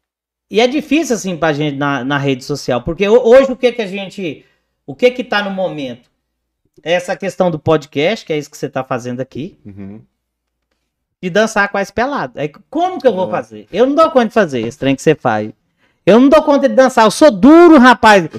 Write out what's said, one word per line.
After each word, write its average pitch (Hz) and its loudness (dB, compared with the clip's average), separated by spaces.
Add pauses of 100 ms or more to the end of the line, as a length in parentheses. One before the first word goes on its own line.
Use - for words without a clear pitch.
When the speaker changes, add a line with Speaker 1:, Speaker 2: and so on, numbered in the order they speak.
(500)
Speaker 1:
e 196 -4
é 247 2
difícil 269 -2
assim 180 -8
pra 156 -2
gente 143 -6
na, 139 -4
na 143 -4
rede 135 -4
social, 131 -6
porque 170 -4
ho-, 233 4
hoje 262 4
o 254 -8
que 240 -2
que 233 -8
a 196 -10
gente, 185 -12 (440)
o 139 -16
que 247 0
que 247 -8
tá 202 -4
no 196 -8
momento? 151 -8 (720)
É 160 -4
essa 180 -4
questão 185 -4
do 156 -6
podcast, 160 -4
que 165 -8
é 151 -4
isso 143 -12
que - -20
você 147 -10
tá 131 -8
fazendo 123 -8
aqui, - -14
Speaker 2:
Uhum. 101 -18 (1200)
Speaker 1:
e 180 -6
dançar 202 -2
quase 196 -6
pelado. 220 -6
Aí 151 -6 (200)
como 359 -4
que 262 0
eu 220 0
vou 185 -4
Speaker 2:
É. - -10
Speaker 1:
fazer? 127 -10
Eu 214 0
não 277 0
dou 320 2
conta 240 2
de - -14
fazer 143 0
esse 117 -6
trem 135 -2
que - -8
você 156 4
faz. 107 -4 (540)
Eu 214 4
não 277 4
dou 302 6
conta 285 0
de 214 -6
dançar, 247 2
eu 202 2
sou 302 4
duro, 311 6
rapaz. 220 4